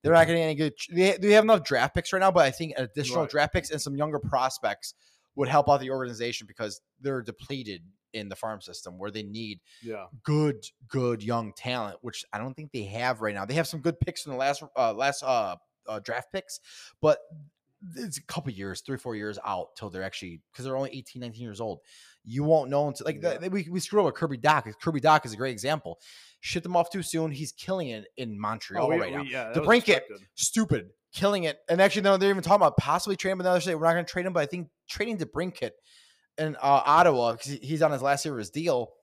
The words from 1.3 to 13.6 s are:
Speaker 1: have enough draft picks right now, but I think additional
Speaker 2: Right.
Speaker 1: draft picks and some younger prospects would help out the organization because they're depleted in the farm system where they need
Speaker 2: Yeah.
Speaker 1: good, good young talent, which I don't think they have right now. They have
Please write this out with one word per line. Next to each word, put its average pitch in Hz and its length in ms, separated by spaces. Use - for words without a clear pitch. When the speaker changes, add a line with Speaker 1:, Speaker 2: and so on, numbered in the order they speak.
Speaker 1:
have 214 120
enough 214 200
draft 131 320
picks 180 180
right 190 60
now, 190 100
but 170 160
I 135 60
think 156 260
additional 127 440
Speaker 2:
Right. 143 100
Speaker 1:
draft 151 220
picks 175 180
and 151 100
some 143 140
younger 147 240
prospects 127 760
would 139 160
help 143 200
out 143 100
the 131 100
organization 120 560
because 104 340
they're 131 220
depleted 110 580
in 104 160
the 95 60
farm 110 260
system 90 380
where 101 100
they 107 140
need 104 380
Speaker 2:
Yeah. 110 240
Speaker 1:
good, 151 420
good 120 360
young 113 300
talent, 117 480
which 120 300
I 104 60
don't 127 160
think 151 180
they 117 120
have 113 380
right 107 120
now. 98 120
They 127 100
have 160 120